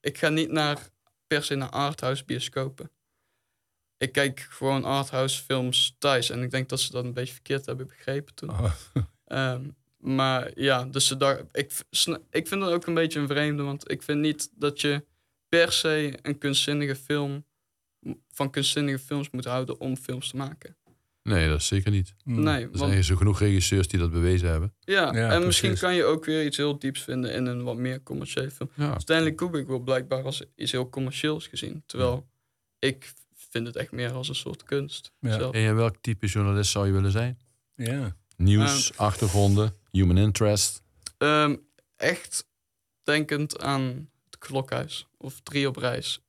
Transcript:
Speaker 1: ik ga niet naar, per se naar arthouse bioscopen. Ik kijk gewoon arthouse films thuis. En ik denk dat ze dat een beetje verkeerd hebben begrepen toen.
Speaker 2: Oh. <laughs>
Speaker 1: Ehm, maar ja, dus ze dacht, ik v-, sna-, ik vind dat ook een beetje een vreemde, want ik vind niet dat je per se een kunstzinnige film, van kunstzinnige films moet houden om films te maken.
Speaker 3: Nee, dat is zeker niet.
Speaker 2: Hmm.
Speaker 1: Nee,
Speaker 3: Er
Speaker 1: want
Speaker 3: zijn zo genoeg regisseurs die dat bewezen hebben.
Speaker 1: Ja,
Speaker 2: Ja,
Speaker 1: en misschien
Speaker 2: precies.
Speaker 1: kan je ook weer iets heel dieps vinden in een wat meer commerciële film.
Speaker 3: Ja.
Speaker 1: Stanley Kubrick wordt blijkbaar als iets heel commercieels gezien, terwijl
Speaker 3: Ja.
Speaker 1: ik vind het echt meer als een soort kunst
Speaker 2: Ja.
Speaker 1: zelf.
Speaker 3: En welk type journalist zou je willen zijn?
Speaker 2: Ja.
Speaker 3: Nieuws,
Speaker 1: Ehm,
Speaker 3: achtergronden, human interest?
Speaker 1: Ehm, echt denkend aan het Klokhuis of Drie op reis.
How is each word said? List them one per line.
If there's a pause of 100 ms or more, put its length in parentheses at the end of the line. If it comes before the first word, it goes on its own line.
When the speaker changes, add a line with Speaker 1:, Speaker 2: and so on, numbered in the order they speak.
Speaker 1:
ik
ga
niet
naar, (380)
per
se
naar
arthouse
bioscopen. (1080)
Ik
kijk
gewoon
arthouse
films
thuis.
En
ik
denk
dat
ze
dat
een
beetje
verkeerd
hebben
begrepen
toen.
Speaker 2:
Oh. (220)
<laughs> (220)
Speaker 1:
Ehm, (360)
maar (100)
ja,
dus
ze
dacht, (100)
ik
v-, (100)
sna-, (120)
ik
vind
dat
ook
een
beetje
een
vreemde,
want
ik
vind
niet
dat
je (440)
per
se (100)
een
kunstzinnige
film, (840)
van
kunstzinnige
films
moet
houden
om
films
te
maken. (460)
Speaker 3:
Nee,
dat
is
zeker
niet. (100)
Speaker 2:
Hmm.
Speaker 1:
Nee,
Speaker 3:
Er
Speaker 1:
want
Speaker 3:
zijn
zo
genoeg
regisseurs
die
dat
bewezen
hebben.
Speaker 1:
Ja,
Speaker 2:
Ja,
Speaker 1:
en
misschien
Speaker 2:
precies.
Speaker 1:
kan
je
ook
weer
iets
heel
dieps
vinden
in
een
wat
meer
commerciële
film.
Speaker 3:
Ja.
Speaker 1:
Stanley
Kubrick
wordt
blijkbaar
als (140)
iets
heel
commercieels
gezien,
terwijl (520)
Speaker 3:
Ja.
Speaker 1:
ik (220)
vind
het
echt
meer
als
een
soort
kunst
Speaker 2:
Ja.
Speaker 1:
zelf.
Speaker 3:
En
welk
type
journalist
zou
je
willen
zijn? (360)
Speaker 2:
Ja. (200)
Speaker 3:
Nieuws,
Speaker 1:
Ehm,
Speaker 3:
achtergronden, (160)
human
interest? (360)
Speaker 1:
Ehm, (400)
echt (560)
denkend
aan (140)
het
Klokhuis (100)
of
Drie
op
reis.